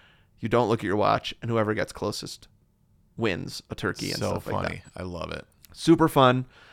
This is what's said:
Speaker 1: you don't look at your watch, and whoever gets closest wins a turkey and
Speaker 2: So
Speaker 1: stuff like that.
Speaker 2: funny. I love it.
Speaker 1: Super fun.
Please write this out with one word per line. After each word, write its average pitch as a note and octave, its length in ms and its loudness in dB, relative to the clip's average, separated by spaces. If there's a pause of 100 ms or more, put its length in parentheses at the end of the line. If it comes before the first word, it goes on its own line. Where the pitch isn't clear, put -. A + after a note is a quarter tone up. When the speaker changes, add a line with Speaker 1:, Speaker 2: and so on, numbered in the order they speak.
(400)
Speaker 1:
you A#2+ 80 -6
don't A#2 220 4
look A2+ 120 2
at - 40 -10
your F#2+ 120 0
watch, G#2 440 0
and A#2 80 -8
whoever A2 240 0
gets - 180 -4
closest - 560 -8 (680)
wins F#2 540 -4
a - 40 -10
turkey F#2+ 360 -4
and - 80 -6
Speaker 2:
So G2+ 120 -2
Speaker 1:
stuff F#2 160 -6
like F#2+ 140 -4
that. - 60 -4
Speaker 2:
funny. F2 160 -10 (120)
I F2 80 -12
love E2+ 280 -10
it. - 140 -12 (280)
Speaker 1:
Super D#3+ 340 6
fun. B2+ 380 4 (280)